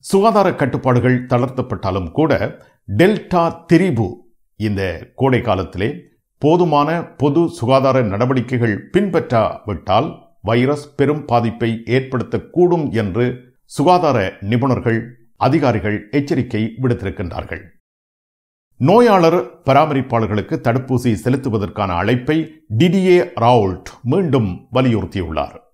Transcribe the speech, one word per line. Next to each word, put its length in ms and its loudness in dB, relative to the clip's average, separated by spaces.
சுகாதார 460 4
கட்டுப்பாடுகள் 540 2
தளர்த்தப்பட்டாலும் 880 -2
கூட 140 2
டெல்டா 560 2
திரிபு 380 2
இந்த 220 -2
கோடை 280 2
காலத்திலே 420 -2
போதுமான 560 2
பொது 220 2
சுகாதார 360 2
நடவடிக்கைகள் 640 0
பின்பற்றாவிட்டால் 1160 -2
வைரஸ் 360 0
பெரும் 320 0
பாதிப்பை 400 0
ஏற்படுத்தக்கூடும் 920 0
என்று 260 -2
சுகாதார 480 2
நிபுணர்கள், 500 0
அதிகாரிகள் 560 0
எச்சரிக்கை 440 -2
விடுத்திருக்கின்றார்கள். 840 -6
நோயாளர் 560 6
பராமரிப்பாளர்களுக்கு 880 0
தடுப்பூசி 460 0
செலுத்துவதற்கான 680 -2
அழைப்பை 360 0
டிடியே 380 2
ரவுல்ட் 460 2
மீண்டும் 380 0
வலியுறுத்தியுள்ளார். 800 -2